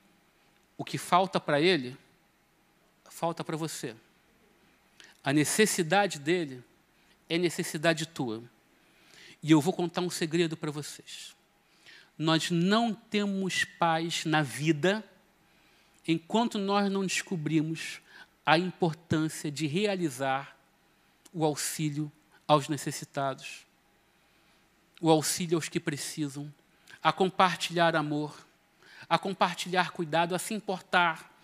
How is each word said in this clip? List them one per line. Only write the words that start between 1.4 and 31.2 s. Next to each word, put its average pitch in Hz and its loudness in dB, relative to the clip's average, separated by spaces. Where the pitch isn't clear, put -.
ele, 147 2
falta 165 -6
para 165 -6
você. 151 -6
A 139 -2
necessidade 175 2
dele 143 -2
é 170 0
necessidade 160 0
tua. 117 -6
E 151 2
eu 156 8
vou 165 0
contar 175 -2
um 175 -2
segredo 165 -2
para 156 -6
vocês. - -14
Nós - 2
não 202 2
temos 196 -2
paz 165 -2
na 156 4
vida 156 0
enquanto 214 0
nós 202 0
não 196 0
descobrimos 160 -2
a 156 6
importância 165 -2
de 147 -4
realizar 139 -2
o 160 -2
auxílio 151 -2
aos 147 4
necessitados, - -6
o 165 4
auxílio 165 2
aos 151 -2
que 170 -4
precisam, 147 -6
a 156 6
compartilhar 170 2
amor, 151 -4
a 165 4
compartilhar 180 0
cuidado, 170 -2
a 175 0
se - -6
importar, 180 0